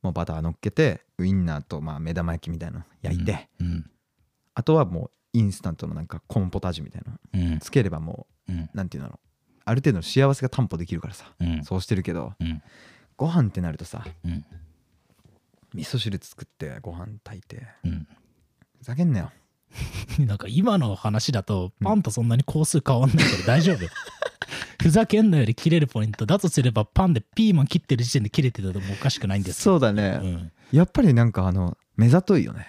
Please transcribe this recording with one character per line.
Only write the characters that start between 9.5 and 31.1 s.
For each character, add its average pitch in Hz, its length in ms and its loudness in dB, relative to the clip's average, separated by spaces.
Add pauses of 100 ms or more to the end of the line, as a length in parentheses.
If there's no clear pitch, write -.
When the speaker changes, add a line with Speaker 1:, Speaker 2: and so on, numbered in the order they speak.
Speaker 1:
あ 113 100 0
る 131 60 0
程 143 100 2
度 104 60 2
の 82 60 -4
幸 139 300 2
せ - 80 -4
が 131 80 -2
担 123 200 -2
保 - 80 -6
で 85 100 -6
き - 80 -6
る 82 60 -6
か - 80 -12
ら 107 60 -14
さ、 - 260 -20
Speaker 2:
う 87 40 -2
ん。 80 200 -2
Speaker 1:
そ 92 120 -4
う 92 40 -2
し - 60 -8
て 107 100 0
る 92 80 -2
け - 80 -4
ど、 82 260 -6
Speaker 2:
う - 60 -6
ん。 80 180 -6 (540)
Speaker 1:
ご 135 100 -2
飯 165 220 2
っ - 20 -2
て 95 100 -8
な 87 120 -4
る 73 40 -8
と 85 80 -12
さ、 - 220 -14 (180)
Speaker 2:
う 87 40 -4
ん。 73 180 -8 (1300)
Speaker 1:
味 80 100 -8
噌 - 140 -4
汁 107 240 -6
作 - 220 -20
っ - 20 -20
て、 - 340 -16
ご - 120 -14
飯 104 320 -14
炊 101 160 -18
い - 20 -20
て、 120 240 -18 (180)
Speaker 2:
う 85 40 -2
ん。 82 180 -8 (720)
Speaker 1:
ふ - 60 -20
ざ 120 100 -10
け 151 80 -2
ん 170 100 2
な 107 60 0
よ。 76 140 -6 (440)
Speaker 2:
<laughs> - 480 -4
な 104 120 0
ん - 20 -6
か - 100 -10
今 190 300 2
の 110 160 0
話 107 380 -2
だ 107 100 -2
と、 95 380 -2
Speaker 1:
う 107 40 -2
ん。 - 20 0
Speaker 2:
パ 202 80 2
ン 208 80 4
と 110 100 -4
そ 120 100 -2
ん 117 60 2
な 117 80 2
に 135 80 2
工 156 200 0
数 - 220 0
変 127 120 4
わ 131 80 4
ん 135 40 4
な - 60 2
い - 20 6
け - 180 4
ど 90 100 -4
大 127 140 4
丈 170 140 4
夫？ 95 120 -4
Speaker 1:
<laughs> - 60 -10 (880)
Speaker 2:
ふ 165 100 6
ざ 214 160 6
け 214 140 4
ん 220 120 6
な 156 60 6
よ 127 60 6
り 117 120 0
切 - 140 2
れ 165 100 6
る 143 80 2
ポ 107 160 -2
イ - 20 -2
ン 107 60 -2
ト。 - 120 -4
だ 175 140 2
と 185 100 0
す 147 140 2
れ 123 80 4
ば 110 140 2
パ - 220 2
ン 180 60 4
で 120 80 2
ピ 220 300 2
ー 190 40 6
マ 143 100 6
ン - 20 0
切 - 120 0
っ - 20 2
て - 160 0
る 120 80 0
時 120 80 -4
点 127 100 2
で 107 80 -2
切 - 120 0
れ 127 100 2
て 104 100 -8
た 95 100 -4
と 95 60 -4
も 95 140 -6
お 98 40 -6
か - 140 0
し - 80 -6
く - 80 -4
な 95 80 0
い 101 60 2
ん - 20 -2
で 90 100 -4
す - 60 -8 (100)
よ。 190 60 6
Speaker 1:
そ - 40 6
う - 20 4
だ 117 120 4
ね。 101 300 0
Speaker 2:
う 95 40 -4
ん。 87 260 -6 (180)
Speaker 1:
や 151 140 8
っ - 80 2
ぱ 285 100 2
り 175 100 8